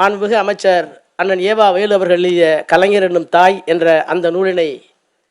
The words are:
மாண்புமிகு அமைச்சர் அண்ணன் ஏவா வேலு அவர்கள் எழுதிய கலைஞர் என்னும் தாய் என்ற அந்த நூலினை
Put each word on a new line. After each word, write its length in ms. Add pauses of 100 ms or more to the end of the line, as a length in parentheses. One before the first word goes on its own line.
மாண்புமிகு 320
அமைச்சர் 720 (140)
அண்ணன் 220
ஏவா 340
வேலு 220
அவர்கள் 240
எழுதிய 480
கலைஞர் 360
என்னும் 260
தாய் 380
என்ற 380
அந்த 260
நூலினை 540 (460)